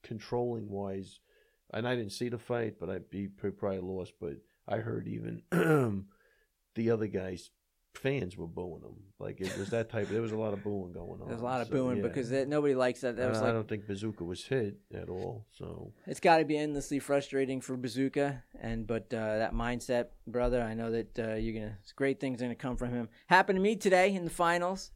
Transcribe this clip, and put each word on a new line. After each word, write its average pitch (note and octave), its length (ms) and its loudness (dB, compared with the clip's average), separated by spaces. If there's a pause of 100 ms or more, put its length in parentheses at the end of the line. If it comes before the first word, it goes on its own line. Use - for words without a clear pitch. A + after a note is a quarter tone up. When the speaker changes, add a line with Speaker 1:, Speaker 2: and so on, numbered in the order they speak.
Speaker 1:
controlling A#2 640 -4
wise, G2 520 -6 (520)
and A2+ 140 -2
I B2 80 0
didn't A2 180 -4
see B2 180 -4
the A#2 80 -4
fight, A2+ 420 -2
but F2 100 -6
I, F#2 80 -2 (140)
he G2 160 -4
pr-, G2 220 -4
probably F#2+ 280 -2
lost, F2+ 420 -6
but D2 180 -6 (280)
I G#2 120 0
heard A2 280 -4
even A2+ 360 -6 (100)
<clears throat> C#3 540 4 (680)
the A2+ 160 0
other A2 160 2
guy's F#2 440 -6 (440)
fans B2 420 -2
were E2+ 100 -8
booing E2+ 360 -8
him. - 120 -18 (240)
Like, G2 220 -10
it F#2+ 180 -4
was G2 120 -4
that A2+ 200 0
type, G#2 180 -2
there A2 140 0
was A2 100 -2
a A2 40 -2
lot A2 180 0
of G2 100 -8
booing F#2+ 280 -4
going F2 280 -10
on. - 60 -10
Speaker 2:
There A#2+ 80 -6
was A2+ 80 -6
a - 20 -4
lot B2+ 160 0
of A#2 80 -2
Speaker 1:
So, - 60 -2
Speaker 2:
booing B2+ 240 2
Speaker 1:
yeah. G2+ 40 0
Speaker 2:
because A#2 280 -2
that, C3+ 180 2
nobody D3 260 4
likes B2+ 280 2
that. A#2+ 140 -2
That B2 80 -2
Speaker 1:
And B2+ 80 2
Speaker 2:
was A2 80 2
Speaker 1:
I G#2+ 60 4
Speaker 2:
like A#2 80 4
Speaker 1:
don't A2 140 -2
think G#2+ 180 -4
Bazooka G2+ 380 -4
was F2 200 -6
hit G#2+ 340 0 (160)
at F2+ 160 -8
all, F#2 420 -6
so. F2 400 -12 (140)
Speaker 2:
It's - 140 -8
gotta E3 240 8
be D3 120 0
endlessly D3 420 -2
frustrating C3+ 640 0
for C3 160 -4
Bazooka, C3 640 0 (180)
and, A2+ 260 -4
but, A2+ 260 -2
uh, A2 260 0
that A2 140 2
mindset, A#2+ 540 0 (200)
brother, B2 360 2
I A2 120 -2
know A2+ 160 -2
that, A2+ 280 -2
uh, A2+ 160 -2
you're A2 200 -2
gonna, G#2+ 240 -6 (160)
great C3+ 240 2
things B2+ 220 -2
are B2 60 -2
gonna A#2+ 80 -4
come B2 220 -4
from B2 140 -2
him. A#2+ 180 -2 (180)
Happened F#3+ 320 8
to F#3 40 4
me G#3 140 4
today F#3+ 380 6
in F3 100 -2
the E3 60 -2
finals. F3 640 2